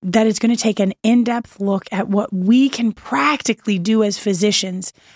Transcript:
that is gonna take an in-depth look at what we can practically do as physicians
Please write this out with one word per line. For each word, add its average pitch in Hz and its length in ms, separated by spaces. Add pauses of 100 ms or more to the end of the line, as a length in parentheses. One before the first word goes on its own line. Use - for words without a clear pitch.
that 220 240
is 214 120
gonna 233 180
take 214 240
an 196 220
in-depth 233 580
look 196 320
at 202 160
what 202 240
we 226 380
can 233 200
practically 254 880
do 220 240
as 208 160
physicians 190 760 (220)